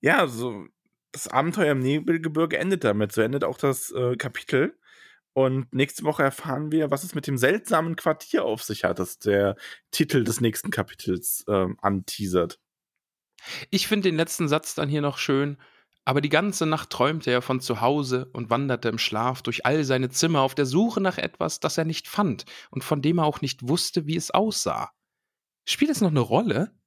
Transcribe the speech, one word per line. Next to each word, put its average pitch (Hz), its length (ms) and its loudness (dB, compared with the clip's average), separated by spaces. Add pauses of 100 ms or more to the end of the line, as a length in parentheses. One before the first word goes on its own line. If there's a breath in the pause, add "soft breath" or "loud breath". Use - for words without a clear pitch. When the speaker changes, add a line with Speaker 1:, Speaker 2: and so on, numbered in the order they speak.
Speaker 1:
ja, 160 260 4
so, 117 400 -6 (440)
das - 180 -10
Abenteuer 160 440 2
im 135 60 0
Nebelgebirge 156 800 0
endet 190 240 -2
damit. 104 300 0
So 110 80 2
endet 127 220 0
auch 131 140 -2
das, 135 340 -2
äh, 123 260 0
Kapitel. 139 640 -2 (540 soft breath)
Und 131 400 0
nächste 135 320 -2
Woche 151 180 0
erfahren 143 480 -2
wir, 156 200 2
was 143 140 -2
es 180 100 -10
mit 143 120 -4
dem 139 100 0
seltsamen 165 580 2
Quartier - 500 -2
auf 113 180 -2
sich - 220 -6
hat, 90 140 0
das 90 200 -6
der 101 360 4 (360 loud breath)
Titel 135 340 2
des 117 160 -2
nächsten 113 300 -2
Kapitels, - 760 -4
ähm, 95 320 0
anteasert. 92 760 0 (1080 loud breath)
Speaker 2:
Ich - 180 -2
finde 196 220 2
den 156 80 0
letzten 165 300 0
Satz 151 280 0
dann 156 140 -2
hier 147 120 0
noch 143 160 -2
schön. 143 400 0 (500 soft breath)
"Aber 135 140 2
die 147 80 0
ganze 165 380 2
Nacht 156 240 -2
träumte 143 400 2
er 123 100 4
von 131 200 -2
zu 110 200 -2
Hause 131 520 0
und 117 180 -8
wanderte 127 380 0
im 110 100 -4
Schlaf 113 420 -2
durch - 240 -4
all 147 180 4
seine 131 260 0
Zimmer 160 320 2
auf 135 140 2
der 143 120 2
Suche 202 340 2
nach 190 160 0
etwas, - 420 -4
das - 200 -2
er 160 60 0
nicht 160 220 -6
fand 185 380 0 (240 loud breath)
und - 140 -8
von 147 180 -2
dem 160 180 2
er 156 60 4
auch 151 160 0
nicht 127 260 -6
wusste, 160 400 0
wie 156 80 -2
es 165 160 -4
aussah." - 600 -2 (720)
Spielt - 260 2
es - 100 0
noch 185 100 4
eine 143 100 4
Rolle? 147 520 2 (140)